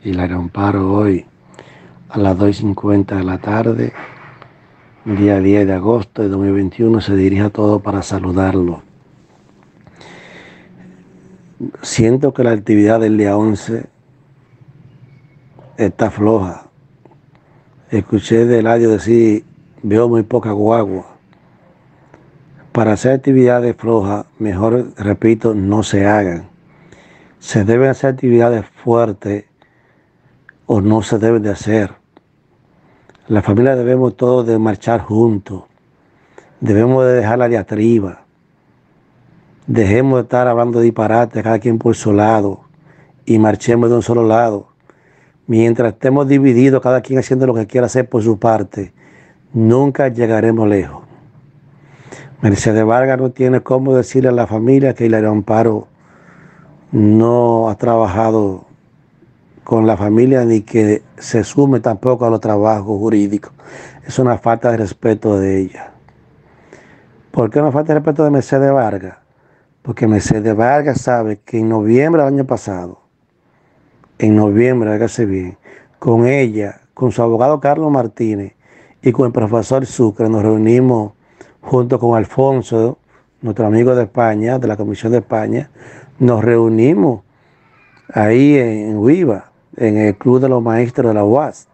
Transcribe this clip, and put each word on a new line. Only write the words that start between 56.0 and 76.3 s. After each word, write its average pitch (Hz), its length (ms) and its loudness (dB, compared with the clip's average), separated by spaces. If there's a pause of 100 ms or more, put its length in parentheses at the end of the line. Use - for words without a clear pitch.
no 113 760 2
ha 107 120 -4
trabajado 110 840 0 (1000)
con 113 240 0
la 107 100 0
familia 117 480 2
ni 113 160 0
que 107 400 0 (160)
se - 260 -4
sume 139 360 0
tampoco 120 480 -2
a - 20 2
los 110 100 0
trabajos 107 600 -2
jurídicos. 104 540 -2 (520)
Es - 140 -6
una 123 180 2
falta 113 320 -2
de 117 80 0
respeto 107 640 -2
de 95 220 0
ella. - 320 -10 (1400)
¿Por 117 180 0
qué 147 100 0
una 147 120 2
falta 151 220 0
de 151 80 0
respeto 156 220 -2
de 151 60 2
Mercedes 139 420 0
Vargas? 101 460 -4 (640)
Porque - 240 -4
Mercedes 107 500 0
Vargas 135 460 0
sabe 113 420 -2
que - 140 -8
en 110 120 0
noviembre 120 520 2
del 139 140 0
año 139 100 -2
pasado, 92 540 -8 (1200)
en 107 160 2
noviembre, 107 580 2
hágase 110 320 -2
bien, 95 320 -6 (400)
con 117 300 2
ella, 110 540 -2 (120)